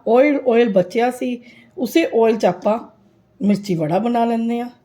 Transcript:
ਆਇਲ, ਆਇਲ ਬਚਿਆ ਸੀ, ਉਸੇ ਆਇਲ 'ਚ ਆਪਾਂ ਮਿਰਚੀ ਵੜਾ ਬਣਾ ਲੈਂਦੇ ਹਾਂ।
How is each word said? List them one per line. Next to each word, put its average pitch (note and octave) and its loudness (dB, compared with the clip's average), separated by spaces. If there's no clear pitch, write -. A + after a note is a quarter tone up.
ਆਇਲ, C#4 4
ਆਇਲ A#3 4
ਬਚਿਆ G3+ 0
ਸੀ, B3 -6
ਉਸੇ E4 0
ਆਇਲ A3+ 2
'ਚ A3 -2
ਆਪਾਂ G#3+ 0
ਮਿਰਚੀ G3 0
ਵੜਾ D#3+ -2
ਬਣਾ A#3 0
ਲੈਂਦੇ A#3 -2
ਹਾਂ। A#3+ -10